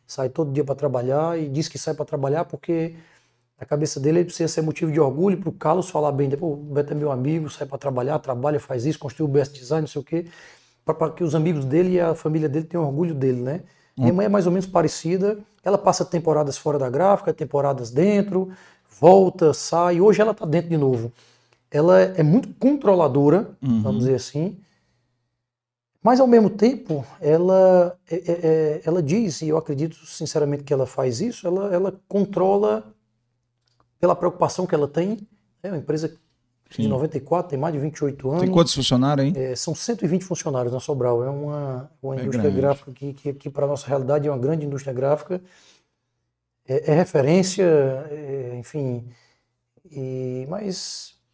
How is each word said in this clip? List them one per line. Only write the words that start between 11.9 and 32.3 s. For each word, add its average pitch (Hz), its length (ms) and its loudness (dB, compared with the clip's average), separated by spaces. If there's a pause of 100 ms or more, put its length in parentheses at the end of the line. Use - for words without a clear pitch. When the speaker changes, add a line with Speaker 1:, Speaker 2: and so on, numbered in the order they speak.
Speaker 1:
e 175 40 2
a 165 140 2
família 156 340 -2
dele 160 160 -2
tenham 165 200 -4
orgulho 151 300 -2
dele, 131 280 0
né? 147 180 -6 (360)
Speaker 2:
Hum. 131 80 -2
Speaker 1:
Minha 175 100 6
mãe 196 120 2
é - 40 0
mais 196 160 2
ou 175 60 2
menos 185 140 -2
parecida, 180 720 0 (240)
ela 196 160 0
passa 180 260 2
temporadas 151 520 0
fora 147 220 -2
da 131 120 -2
gráfica, 180 420 2
temporadas 139 580 -2
dentro, 190 600 0 (480)
volta, 180 560 6
sai, 175 460 0
hoje 196 200 6
ela 214 140 4
tá - 120 -10
dentro 170 240 0
de 160 80 0
novo. 123 340 0 (580)
Ela 175 300 6
é 185 220 2
muito 160 260 4 (100)
controladora, 180 920 4 (120)
Speaker 2:
Uhum. 113 200 2
Speaker 1:
vamos 107 220 0
dizer 131 120 2
assim, 156 400 -6 (1500)
mas 247 180 6
ao 262 60 6
mesmo 226 240 8
tempo, 208 540 0 (160)
ela, 180 800 6 (100)
é, 165 80 -4
é, 170 140 -4
é, 160 540 2
ela 165 180 0
diz, 175 400 0
e 156 60 -4
eu 156 80 2
acredito 156 400 -4 (100)
sinceramente 143 560 -4
que 143 100 -4
ela 135 140 0
faz 127 340 -2
isso, 226 260 -6
ela, 190 280 -2
ela 190 320 -2
controla 202 880 0 (1040)